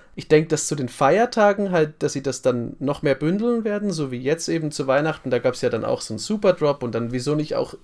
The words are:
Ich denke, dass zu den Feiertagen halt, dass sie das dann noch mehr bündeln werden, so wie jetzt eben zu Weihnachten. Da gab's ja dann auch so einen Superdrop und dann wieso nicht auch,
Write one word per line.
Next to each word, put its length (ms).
Ich 120
denke, 220
dass 180
zu 80
den 140
Feiertagen 840
halt, 320
dass 100
sie 80
das 220
dann 340
noch 240
mehr 140
bündeln 480
werden, 280
so 200
wie 80
jetzt 280
eben 220
zu 160
Weihnachten. 460
Da 80
gab's 220
ja 100
dann 120
auch 180
so 120
einen 60
Superdrop 640
und 100
dann 180
wieso 220
nicht 220
auch, 180